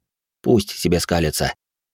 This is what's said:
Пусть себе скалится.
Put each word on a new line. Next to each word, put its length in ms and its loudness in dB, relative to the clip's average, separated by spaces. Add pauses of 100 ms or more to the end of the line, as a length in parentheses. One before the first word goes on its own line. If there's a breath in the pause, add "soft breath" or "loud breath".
(420)
Пусть 300 2
себе 280 0
скалится. 540 -2 (400)